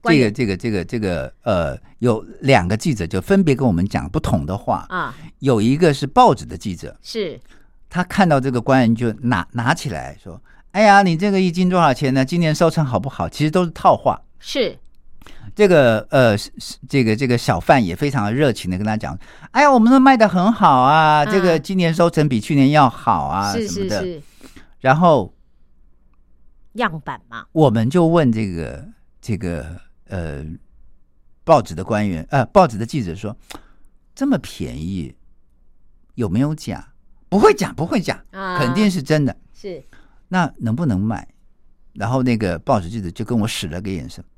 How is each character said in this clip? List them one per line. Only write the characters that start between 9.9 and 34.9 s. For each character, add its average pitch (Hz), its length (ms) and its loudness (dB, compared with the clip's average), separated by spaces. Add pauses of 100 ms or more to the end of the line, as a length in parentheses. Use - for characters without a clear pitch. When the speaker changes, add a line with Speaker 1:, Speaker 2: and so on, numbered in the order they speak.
Speaker 2:
来 71 320 -12
说 85 180 -18 (320)
：“哎 202 100 0
呀， 202 200 8
你 175 140 0
这 202 140 -2
个 190 100 2
一 185 120 2
斤 180 160 0
多 185 120 2
少 147 140 4
钱 139 200 -2
呢？ 131 100 2
今 175 160 -2
年 160 140 2
收 165 140 2
成 156 160 0
好 123 140 -2
不 120 100 -4
好？” - 220 -6
其 - 140 -4
实 156 60 0
都 180 140 2
是 165 60 -4
套 - 260 2
话。 - 240 -2 (200)
Speaker 1:
是。 - 360 -6 (760)
Speaker 2:
这 208 140 4
个， 123 420 4
呃， 120 280 4
是， - 200 -8
是， - 180 -16 (120)
这 135 160 2
个， 110 100 2
这 131 140 -2
个 120 80 2
小 - 240 0
贩 135 240 4
也 87 100 -4
非 143 160 -4
常 110 220 -2
热 135 200 0
情 90 180 -8
地 90 80 -4
跟 104 80 -4
他 107 100 -2
讲 76 200 -8 (360)
：“哎 269 100 2
呀， 294 80 6
我 262 80 4
们 226 140 4
都 269 80 6
卖 269 160 6
得 220 120 4
很 185 240 2
好 156 280 4
啊， 151 440 4
Speaker 1:
嗯。 - 60 -4
Speaker 2:
这 190 100 2
个 175 180 2
今 190 180 -6
年 165 180 2
收 170 160 2
成 151 180 2
比 120 120 0
去 147 140 -4
年 139 160 4
要 147 180 6
好 87 380 -2
啊， 98 260 -2
Speaker 1:
是， 147 160 -4
Speaker 2:
什 92 120 -6
么 95 80 -4
的。” 101 140 -2
Speaker 1:
是， 170 120 -8
是。 147 80 -16 (580)
Speaker 2:
然 131 160 4
后 156 380 2 (1400)
Speaker 1:
样 196 260 -6
板 131 280 -12
嘛。 113 240 -16
Speaker 2:
我 156 160 4
们 113 220 2
就 170 160 2
问 160 260 2
这 107 180 -4
个， 73 320 -10 (380)
这 107 160 -8
个， 85 400 -8 (320)
呃， 80 340 -10 (1040)
报 151 160 6
纸 90 140 -10
的 90 100 -8
官 107 240 -2
员， 80 220 -6
呃， 135 160 0
报 185 200 4
纸 110 120 -6
的 113 80 -6
记 131 180 -6
者 82 100 -8
说 101 220 -12 (800)
：“这 269 120 -4
么 254 120 0
便 - 420 -10
宜， 85 340 -8 (1000)